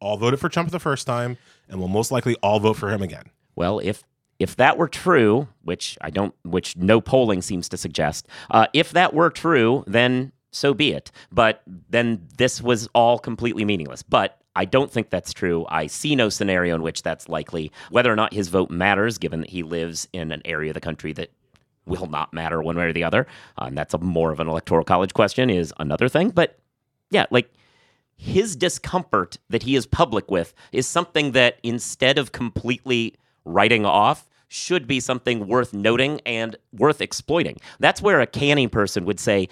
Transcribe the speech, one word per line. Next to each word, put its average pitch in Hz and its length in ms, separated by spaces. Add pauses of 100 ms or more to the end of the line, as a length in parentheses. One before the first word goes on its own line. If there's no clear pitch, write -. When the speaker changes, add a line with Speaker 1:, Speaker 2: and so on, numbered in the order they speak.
Speaker 1:
all 101 160
voted 120 220
for 175 100
Trump 170 220
the 175 100
first 139 260
time 123 300 (320)
and 92 120
will 92 80
most 107 240
likely 120 300
all 104 180
vote 107 160
for 101 140
him 104 120
again. 80 280 (260)
Speaker 2:
Well, 92 220
if, - 260 (340)
if - 180
that 139 200
were 165 120
true, 131 600 (140)
which - 380
I 80 100
don't, 95 240 (100)
which 87 320
no 101 240
polling 110 420
seems 90 280
to 90 60
suggest, 76 520 (220)
uh, 110 220
if 156 200
that 175 220
were 160 160
true, 131 560
then 127 460 (180)
so 143 240
be 131 180
it. - 180 (220)
But 110 300 (260)
then 117 380 (100)
this 123 240
was 117 340
all 117 240
completely 117 460
meaningless. 78 380
But 104 360 (160)
I 95 120
don't 131 240
think 113 200
that's 90 220
true. 85 360
I 80 200
see 151 260
no 120 140
scenario 90 480
in 80 60
which 80 200
that's - 260
likely. 78 440 (180)
Whether 120 220
or - 20
not 107 180
his 98 160
vote 92 220
matters, 98 480
given 80 220
that - 100
he 87 140
lives 82 480
in 82 180
an 76 140
area 78 260
of 76 40
the 76 60
country 78 340
that 80 180 (540)
will 90 200
not 76 260
matter 80 300
one 82 140
way 87 80
or 82 80
the 82 100
other, 95 240 (340)
uh, - 40
and 67 120
that's 76 180
a 80 40
more 82 320
of 76 80
an 80 80
electoral 80 380
college 92 280
question, 117 380
is 87 280
another 78 300
thing. 180 220
But 175 280 (520)
yeah, 190 220
like, 123 200 (640)
his 202 380
discomfort 160 840 (120)
that 113 140
he 131 100
is 127 120
public 110 440
with 87 240 (160)
is 127 160
something 156 460
that 123 320
instead 127 520
of 135 140
completely 117 840 (280)
writing 104 400
off, 104 460 (240)
should 175 320
be 127 140
something 120 480
worth 120 260
noting 117 500
and 113 300 (180)
worth 143 280
exploiting. 139 560 (240)
That's 156 200
where 190 200
a 117 60
canny 143 420
person 101 360
would 98 140
say, 98 340